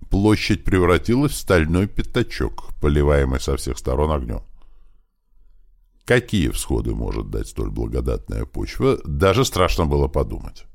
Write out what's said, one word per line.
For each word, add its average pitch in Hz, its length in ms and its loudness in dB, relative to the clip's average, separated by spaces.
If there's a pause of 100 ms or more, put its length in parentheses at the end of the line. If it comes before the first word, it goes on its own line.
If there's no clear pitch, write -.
(120)
площадь 104 520 4
превратилась 98 680 4
в - 60 -6
стальной 90 500 2
пятачок, - 840 -4 (100)
поливаемый 71 600 2
со 69 180 -2
всех - 220 -6
сторон 71 320 0
огнем. 60 320 -4 (1600)
Какие 113 440 2
всходы 55 440 -4
может 52 380 -6
дать 52 160 -6
столь 50 240 -8
благодатная 57 720 -6
почва, - 580 -2
даже 95 400 2
страшно 90 440 2
было 71 200 2
подумать. - 680 -6